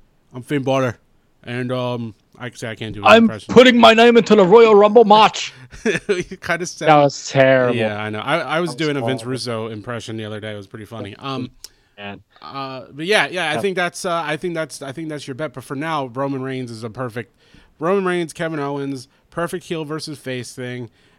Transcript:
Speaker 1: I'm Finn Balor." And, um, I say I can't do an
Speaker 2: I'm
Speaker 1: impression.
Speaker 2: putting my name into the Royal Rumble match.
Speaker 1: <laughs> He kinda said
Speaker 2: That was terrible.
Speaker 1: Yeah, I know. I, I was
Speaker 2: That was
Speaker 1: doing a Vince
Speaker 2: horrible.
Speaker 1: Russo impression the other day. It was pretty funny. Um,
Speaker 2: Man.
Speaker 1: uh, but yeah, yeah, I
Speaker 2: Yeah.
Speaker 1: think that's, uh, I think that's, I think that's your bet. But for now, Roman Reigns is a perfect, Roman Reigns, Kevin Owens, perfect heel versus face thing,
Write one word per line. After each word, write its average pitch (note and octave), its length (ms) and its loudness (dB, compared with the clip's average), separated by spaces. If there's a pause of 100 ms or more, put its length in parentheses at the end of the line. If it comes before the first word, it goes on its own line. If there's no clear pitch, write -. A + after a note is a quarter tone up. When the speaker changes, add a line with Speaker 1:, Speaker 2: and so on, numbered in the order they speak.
(340)
Speaker 1:
I'm B2 80 -12
Finn C#3 220 -4
Balor." C3 340 -2 (460)
And, B2 280 -6
um, B2 440 -6 (220)
I A#2+ 120 -12
say A#2+ 200 -10
I A2 60 -10
can't A2 180 -8
do G#2 80 -12
an - 60 2
Speaker 2:
I'm A3+ 160 8
Speaker 1:
impression. A2+ 300 -4
Speaker 2:
putting B3 260 8
my A3+ 140 8
name A#3 240 6
into G#3+ 180 4
the G3 100 6
Royal A3 300 8
Rumble G#3+ 300 8
match. G#3+ 480 4 (300)
Speaker 1:
<laughs> - 0 - (240)
He F3+ 160 -2
kinda F3 420 -6
said D#3 240 -2
Speaker 2:
That D3+ 80 8
was C#3+ 320 0
terrible. C3 460 4
Speaker 1:
Yeah, G#2+ 260 -4
I G#2+ 80 -6
know. G#2+ 100 -8
I, D3 200 -2
I D3+ 200 -4
was E3+ 120 -2
Speaker 2:
That - 20 -12
was - 20 -12
Speaker 1:
doing D3 220 -2
a B2+ 80 -4
Vince B2+ 160 -4
Speaker 2:
horrible. B2 100 -8
Speaker 1:
Russo A2+ 380 -6
impression A2 480 -10
the A2 80 -10
other G#2+ 160 -10
day. G#2+ 100 -10
It G#2 60 -12
was G2 100 -16
pretty A2 180 -18
funny. G#2 300 -14
Um, C3 360 -10 (460)
Speaker 2:
Man. G2+ 240 -16 (200)
Speaker 1:
uh, C3+ 500 -12
but D3 140 -12
yeah, G3+ 220 0
yeah, E3 220 -6
I D3+ 40 -4
Speaker 2:
Yeah. - 80 -4
Speaker 1:
think F#3 160 -4
that's, F3 260 -6
uh, E3+ 200 -4
I D3+ 120 -6
think F3 180 -8
that's, D#3+ 280 -8
I C3+ 100 -10
think D#3+ 160 -12
that's D3 180 -12
your C3+ 100 -12
bet. C#3+ 180 -8
But C3 100 -16
for C#3+ 120 -12
now, D3+ 320 -6
Roman C3+ 360 -6
Reigns C3 260 -8
is A#2 140 -14
a A#2 60 -10
perfect, A#2 440 -10 (460)
Roman F#3 260 0
Reigns, F3 280 -2
Kevin D#3+ 260 -6
Owens, C#3 480 -6 (220)
perfect E3+ 360 -6
heel D#3+ 200 -6
versus D3+ 340 -10
face B2+ 340 -8
thing, B2 360 -10 (300)